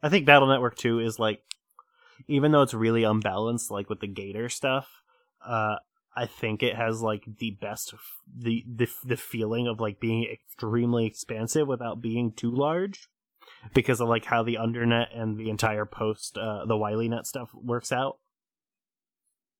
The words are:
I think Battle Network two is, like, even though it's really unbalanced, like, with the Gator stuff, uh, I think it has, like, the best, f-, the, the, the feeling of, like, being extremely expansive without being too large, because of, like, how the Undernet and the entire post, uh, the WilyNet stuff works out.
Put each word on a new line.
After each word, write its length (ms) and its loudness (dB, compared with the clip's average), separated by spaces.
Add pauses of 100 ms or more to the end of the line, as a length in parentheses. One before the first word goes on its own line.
I 60 0
think 180 4
Battle 220 10
Network 280 2
two 240 2
is, 180 -2
like, 240 0 (840)
even 240 4
though 100 8
it's 120 2
really 300 4
unbalanced, 680 0
like, 180 -6
with 120 -6
the 80 -8
Gator 420 -8
stuff, 380 -2 (560)
uh, 320 -2 (380)
I 120 -4
think 360 -4
it 140 0
has, 240 -2
like, 240 -4 (140)
the 140 -6
best, 420 -10
f-, 60 -20 (360)
the, 320 -2
the, 180 -2 (160)
the 140 -4
feeling 500 -4
of, 140 -4
like, 180 -4
being 320 0
extremely 760 -2
expansive 600 -2
without 360 -6
being 300 -2
too 180 -4
large, 580 -2 (640)
because 280 2
of, 80 0
like, 180 2
how 160 2
the 140 0
Undernet 500 2 (120)
and 200 -4
the 100 -6
entire 380 0
post, 500 -4
uh, 300 -6
the 80 0
WilyNet 500 -2
stuff 300 -10
works 380 -6
out. 260 -2 (1400)